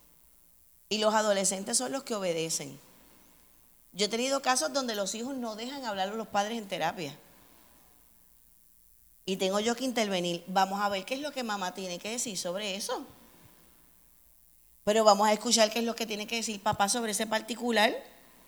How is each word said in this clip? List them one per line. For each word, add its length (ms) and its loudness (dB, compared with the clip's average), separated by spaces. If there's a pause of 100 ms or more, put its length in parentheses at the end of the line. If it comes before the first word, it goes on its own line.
(880)
Y 100 0
los 140 4
adolescentes 640 2
son 140 -2
los 120 -6
que 120 -6
obedecen. 640 -4 (1120)
Yo 120 0
he 40 -4
tenido 320 0
casos 320 0
donde 220 0
los 200 -2
hijos 200 -6
no 200 -6
dejan 300 -8
hablar 240 -2
a 40 -6
los 140 -6
padres 300 0
en 100 -8
terapia. 500 -4 (2000)
Y 100 -2
tengo 240 2
yo 160 2
que 80 -6
intervenir. 640 0
Vamos 320 2
a 80 0
ver 160 -2
qué 120 -6
es 40 -6
lo 140 -8
que 100 -6
mamá 300 -4
tiene 260 -8
que 120 -8
decir 260 -4
sobre 400 -4
eso. 280 -6 (1800)
Pero 180 4
vamos 240 8
a 60 6
escuchar 360 4
qué 100 -2
es 60 0
lo 120 -2
que 80 -4
tiene 220 -6
que 100 -4
decir 240 -6
papá 260 2
sobre 240 0
ese 160 -2
particular. 680 2 (540)